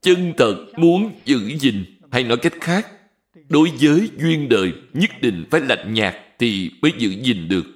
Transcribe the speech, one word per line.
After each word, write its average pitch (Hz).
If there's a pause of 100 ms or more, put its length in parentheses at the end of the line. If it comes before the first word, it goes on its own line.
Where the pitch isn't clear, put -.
Chân 180
thật 110 (120)
muốn 175
giữ 127
gìn, 107 (120)
hay 123
nói 117
cách 170
khác, 185 (580)
đối 156 (100)
với 151
duyên 151
đời 95 (200)
nhất 180 (120)
định 92
phải 156
lạnh 113
nhạt 107 (240)
thì 98 (100)
mới 156
giữ 110
gìn 98
được. 90 (100)